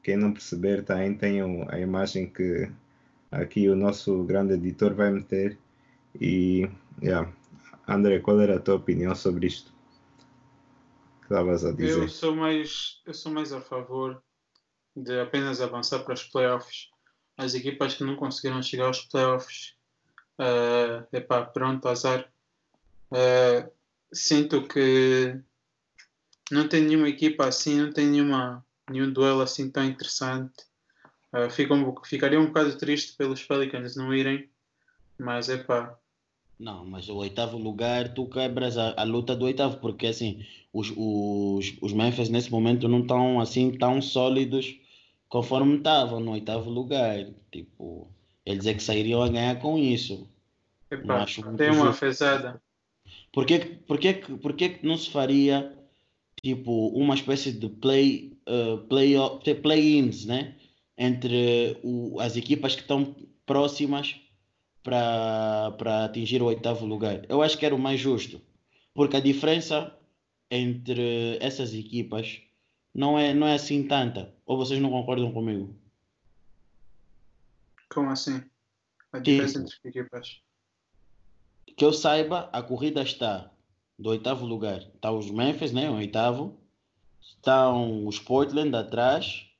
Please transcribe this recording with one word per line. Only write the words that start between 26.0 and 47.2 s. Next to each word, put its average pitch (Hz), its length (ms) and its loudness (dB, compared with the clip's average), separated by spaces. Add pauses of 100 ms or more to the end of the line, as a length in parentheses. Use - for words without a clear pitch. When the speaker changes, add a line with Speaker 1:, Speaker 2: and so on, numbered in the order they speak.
Speaker 2:
não 151 160 4
tem 160 140 4
nenhuma 156 260 4
equipa 147 400 2
assim, 147 320 0
não 147 140 0
tem 147 140 2
nenhuma, 135 580 2 (240)
nenhum 135 220 0
duelo 135 300 4
assim 131 280 -2
tão 135 160 0
interessante. 131 800 -6 (680)
Eh, 120 160 0
fico 139 240 2
um 143 100 4
pouco, 131 220 -4
ficaria 143 340 2
um 156 80 6
bocado 151 300 2
triste 147 380 -2
pelos 135 280 -4
Pelicans 135 520 -4
não 131 180 -4
irem, 135 360 -2 (680)
mas 120 300 -6
epá. 120 500 -2 (640)
Speaker 3:
Não, 98 260 -14
mas 95 220 -12
o 104 80 -10
oitavo 113 420 -6
lugar, 117 560 -4
tu 127 140 -6
quebras 127 500 -2
a, 113 220 -2
a 104 40 -2
luta 120 300 -2
do 120 120 -2
oitavo, 131 320 0
porque 113 300 -4
assim, 104 380 -4 (280)
os, 107 240 -4
os, 101 840 -2
os 101 120 -4
Memphis 120 340 2
nesse 120 240 -2
momento 117 380 2
não 120 180 4
tão 127 320 4
assim 127 320 2
tão 127 300 2
sólidos 131 760 0 (520)
conforme 131 480 2
estavam 139 420 2
no 113 120 -4
oitavo 110 380 -6
lugar. 120 580 -2 (240)